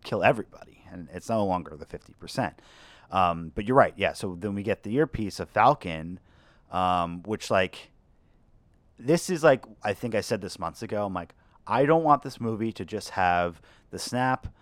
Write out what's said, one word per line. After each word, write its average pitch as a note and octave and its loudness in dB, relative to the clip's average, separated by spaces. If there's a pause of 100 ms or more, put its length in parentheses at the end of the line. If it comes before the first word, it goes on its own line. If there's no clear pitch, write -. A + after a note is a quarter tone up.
kill F#2+ -2
everybody, - 0
and F2 -14
it's F2 -12
no A2+ 2
longer E2+ -2
the D2+ -16
fifty - -18
percent. E2+ -6 (500)
Um, E2+ 0
but G#2+ -6
you're B2+ 2
right, G2 4
yeah. F#2+ 0
So F#2 -8
then G2+ -6
we G2 -6
get G2+ -2
the G#2 -6
earpiece A2 -4
of F2+ -8
Falcon, F2+ 0 (520)
um, F2 0
which, G#2 -6
like, F#2+ 0 (1080)
this D#3 0
is, D#3 -2
like, C3+ 6 (180)
I G#2 -2
think A#2 -6
I G#2 2
said G2+ -2
this F#2+ -10
months E2 -8
ago. G#2 -4
I'm F#2+ -6
like, F2 -8 (320)
"I B2 4
don't E3 6
want D3 6
this C3 -12
movie A2+ -2
to F#2+ -8
just G2+ -10
have F2 2 (280)
the F2+ -10
snap B2+ -2 (140)